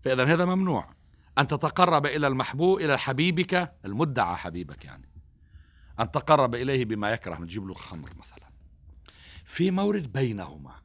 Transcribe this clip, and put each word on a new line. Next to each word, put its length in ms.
فإذا 220
هذا 200
ممنوع، 500
أن 80
تتقرب 600
إلى 200
المحبوب، 540
إلى 180
حبيبك 760
المدعى 520
حبيبك، 480
يعني 240
أن 100
تقرب 440
إليه 300
بما 260
يكره، 240
تجيب 320
له 80
خمر 440
مثلًا، 320
في 260
مورد 420
بينهما 600